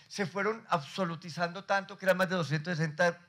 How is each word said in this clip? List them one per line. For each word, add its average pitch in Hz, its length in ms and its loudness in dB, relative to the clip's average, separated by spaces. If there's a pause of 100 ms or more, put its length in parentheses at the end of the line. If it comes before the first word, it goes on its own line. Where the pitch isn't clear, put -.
se 202 200 -4
fueron 202 420 -2
absolutizando 175 960 -2
tanto 196 340 -2
que - 60 -10
eran 185 120 6
más 185 120 2
de 180 80 0
doscientos 156 400 0
sesenta 165 420 2 (100)